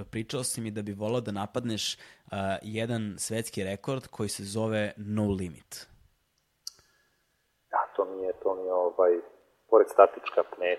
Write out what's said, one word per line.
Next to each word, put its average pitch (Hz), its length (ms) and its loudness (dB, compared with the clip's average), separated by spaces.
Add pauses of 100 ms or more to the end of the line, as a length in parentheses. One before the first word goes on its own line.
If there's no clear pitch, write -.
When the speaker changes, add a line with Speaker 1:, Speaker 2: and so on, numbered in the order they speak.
(100)
Speaker 1:
pričao 113 340 -6
si - 160 -4
mi 110 100 -4
da 107 120 -6
bi 101 100 -6
volao 107 280 -2
da 107 120 -6
napadneš, 107 640 -4
a, - 40 -18 (600)
jedan 110 580 -4
svetski 110 460 -4
rekord 127 440 -6
koji 107 200 -4
se - 160 -8
zove 107 520 -2
No 107 340 0
Limit. 92 560 -6 (1800)
Speaker 2:
Da, - 260 -2
to 98 80 2
mi 95 180 -8
je, 92 120 -2
to 95 200 -2
mi 92 80 -8
je, 92 120 -2
ovaj, 90 380 4 (580)
pored 107 180 10
statičke - 520 6
apne, 90 380 -2